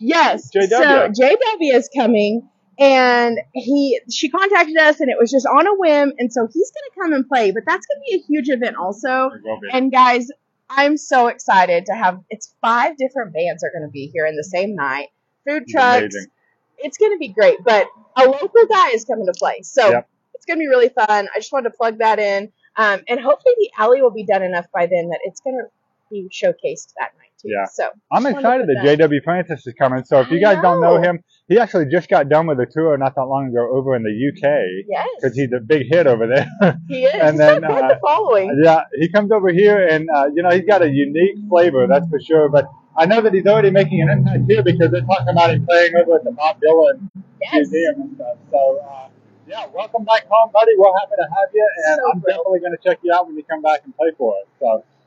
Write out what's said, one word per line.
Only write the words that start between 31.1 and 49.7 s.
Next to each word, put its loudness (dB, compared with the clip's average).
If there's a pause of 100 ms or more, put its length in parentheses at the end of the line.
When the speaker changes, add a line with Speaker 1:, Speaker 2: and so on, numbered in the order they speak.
Speaker 2:
he 4
actually 0
just -2
got 2
done 2
with -2
a 0
tour -2
not -2
that -2
long -4
ago -2
over -2
in -4
the -4
U -4
K. 0 (400)
Speaker 1:
Yes. -4 (120)
Speaker 2:
'Cause -2
he's -4
a -4
big 0
hit 2
over 2
there. 0 (140)
<laughs> 0 (100)
Speaker 1:
He -6
is. 2
Speaker 2:
And 2
Speaker 1:
He's -2
Speaker 2:
then, 6
Speaker 1:
got -4
quite 0
Speaker 2:
uh, 0
Speaker 1:
the -12
following. 0
Speaker 2:
yeah, 6 (120)
he -2
comes 0
over 2
here, 4
and, 0
uh, 2
you 0
know, 2
he's 2
got 4
a 2
unique 0 (100)
flavor, 2
that's 2
for -4
sure. 2
But 2 (300)
I 4
know 2
that 0
he's 0
already 4
making 2
an 2
impact 0
here 2
because 2
they're -2
talking -2
about 2
him -2
playing 2
over 4
at 0
the -4
Bob -4
Dylan 2 (320)
Speaker 1:
Yes. -12
Speaker 2:
Museum -2
and -12
stuff. -10 (140)
So, 2 (100)
uh, -20 (400)
yeah, -14